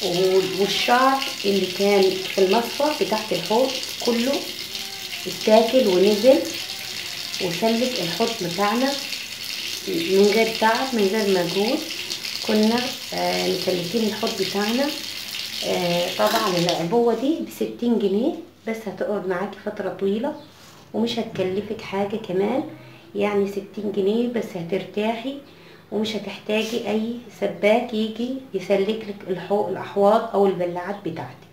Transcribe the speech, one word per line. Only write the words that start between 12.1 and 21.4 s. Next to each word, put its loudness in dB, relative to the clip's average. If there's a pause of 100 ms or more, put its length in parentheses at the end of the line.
كنا، 4 (340)
آه، 0
مسلكين 0
الحوض -2 (100)
بتاعنا. 0 (800)
آه، 0 (100)
طبعًا 2
العبوة 2
دي 0
بستين -2
جنيه، 2 (340)
بس -4 (100)
هتقعد -4
معاكي -4
فترة -6
طويلة -2 (580)
ومش 0
هتكلفك -4